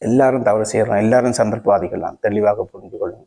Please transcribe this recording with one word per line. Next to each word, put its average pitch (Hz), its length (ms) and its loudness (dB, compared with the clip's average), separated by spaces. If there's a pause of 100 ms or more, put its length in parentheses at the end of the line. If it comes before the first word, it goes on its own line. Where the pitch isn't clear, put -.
எல்லாரும் 127 460 2
தவறு 107 180 2
செய்யறோம், 110 360 0
எல்லாரும் 120 360 2
சந்தர்ப்பவாதிகள் 101 680 0
தான், - 160 -10
தெளிவாக 104 440 0
புரிஞ்சு 98 320 -16
கொள்ளுங்க. - 300 -8